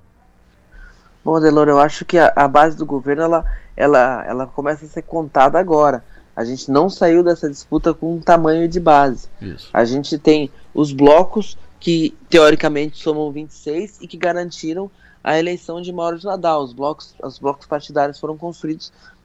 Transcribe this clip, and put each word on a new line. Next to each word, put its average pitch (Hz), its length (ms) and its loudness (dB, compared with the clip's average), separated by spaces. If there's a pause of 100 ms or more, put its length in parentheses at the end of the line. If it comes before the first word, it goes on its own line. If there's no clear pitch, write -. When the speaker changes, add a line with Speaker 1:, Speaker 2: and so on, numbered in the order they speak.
(1300)
Speaker 1:
Bom, 160 160 0
Delor, 151 280 4
eu 143 100 4
acho 147 260 2
que 175 140 0
a, 151 180 6
a 151 100 4
base 151 300 4
do 156 100 -8
governo, 143 360 -4
ela, 165 220 0 (320)
ela, 127 500 2
ela 127 200 -6
começa 147 380 -8
a 151 40 -20
ser 160 140 -12
contada 151 560 0
agora. 151 460 2 (320)
A 113 80 -6
gente 131 260 -8
não 151 180 2
saiu 175 360 2
dessa 170 240 -2
disputa 151 440 -4
com 165 220 -6
um 165 60 -8
tamanho 165 480 2
de 170 100 -6
base. 143 500 2 (120)
Speaker 2:
Isso. 95 320 -14
Speaker 1:
A 117 120 2
gente 139 340 -4
tem 151 320 0 (240)
os 147 180 -2
blocos 151 680 4 (220)
que, 165 340 -2 (140)
teoricamente, 151 680 4
somam 151 340 -4
vinte 151 180 -14
e - 40 -20
seis 175 460 -10
e 175 60 -18
que 175 100 -18
garantiram 175 760 -8 (340)
a 156 140 -2
eleição 175 440 -8
de 180 100 -12
Mauro 170 260 -6
de 175 80 -16
Nadal. 170 360 -4
Os 127 100 -12
blocos, 139 500 -10
os - 160 -16
blocos 139 280 -8
partidários 147 540 -6
foram 156 160 -10
construídos 160 560 -12 (320)